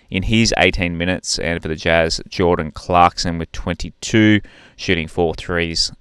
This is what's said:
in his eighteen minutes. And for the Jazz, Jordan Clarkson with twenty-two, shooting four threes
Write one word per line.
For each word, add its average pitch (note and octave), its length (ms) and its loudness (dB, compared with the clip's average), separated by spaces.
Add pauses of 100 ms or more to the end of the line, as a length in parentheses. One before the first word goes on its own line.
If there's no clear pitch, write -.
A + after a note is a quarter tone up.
in F#2+ 140 -2
his A2+ 340 2
eighteen F2 400 2
minutes. F2 420 -4
And E2+ 220 -4
for E2 80 -6
the D#2+ 60 -4
Jazz, E2 520 0
Jordan E2+ 440 0
Clarkson F2 640 2
with E2 140 -8
twenty-two, G#2 920 0 (340)
shooting E2 320 -2
four E2 260 -2
threes E2+ 680 -4